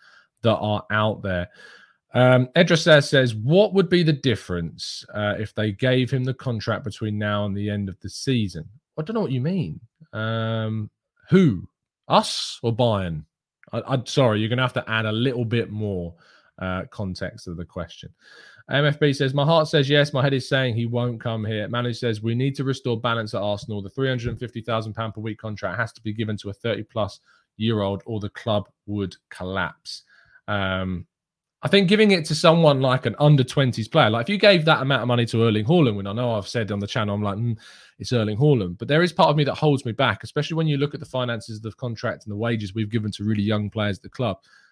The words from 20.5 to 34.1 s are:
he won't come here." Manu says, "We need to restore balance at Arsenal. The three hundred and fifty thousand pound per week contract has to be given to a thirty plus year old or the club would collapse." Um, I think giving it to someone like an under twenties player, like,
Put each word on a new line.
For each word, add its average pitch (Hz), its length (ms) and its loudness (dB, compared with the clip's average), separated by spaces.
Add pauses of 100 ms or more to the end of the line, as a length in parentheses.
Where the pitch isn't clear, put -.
he 117 120 0
won't 120 360 -4
come 113 240 -4
here." 107 220 -4
Manu 120 260 -4
says, 113 280 -4
"We 113 120 -2
need 135 220 0
to 143 80 -4
restore 127 360 -2
balance 117 340 -2
at 104 80 -2
Arsenal. 104 400 -4
The 98 80 -10
three 135 180 -4
hundred 123 220 -2
and 113 100 -8
fifty 117 220 -10
thousand 110 320 -4
pound 110 200 -6
per 107 80 -12
week 110 160 -8
contract 101 400 -8
has 117 160 -4
to - 80 -20
be 110 120 -6
given 107 240 -4
to 101 120 -10
a 98 40 -10
thirty 110 280 -2
plus 104 380 -6 (380)
year 110 240 0
old 98 240 -2
or 110 140 -6
the 98 100 -6
club 104 400 -2 (180)
would 101 280 -4 (140)
collapse." 92 760 -6 (440)
Um, 92 580 -2 (560)
I - 60 -4
think 196 220 4
giving 208 220 6
it 170 140 2
to 156 100 -2
someone 160 460 6
like 131 240 2
an 110 140 -2
under 147 240 8
twenties 123 440 0
player, 143 220 4
like, 117 160 0